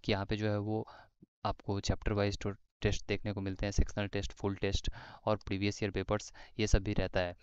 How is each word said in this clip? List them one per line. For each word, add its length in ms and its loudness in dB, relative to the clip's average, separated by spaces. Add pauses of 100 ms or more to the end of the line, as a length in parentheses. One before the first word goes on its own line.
कि 80 2
यहाँ 140 0
पे 100 0
जो 140 0
है 80 2
वो 300 -2 (560)
आपको 360 -2
चैप्टर 320 0
वाइज 260 2 (440)
टेस्ट 260 2
देखने 240 0
को 80 -4
मिलते 260 -2
हैं, 40 0
सेक्शनल 360 2
टेस्ट, 260 -2
फुल 240 -2
टेस्ट 340 0 (340)
और 120 2
प्रीवियस 460 -2
ईयर 100 0
पेपर्स, 400 0 (260)
ये 80 2
सब 160 6
भी 100 0
रहता 280 0
है। 220 -2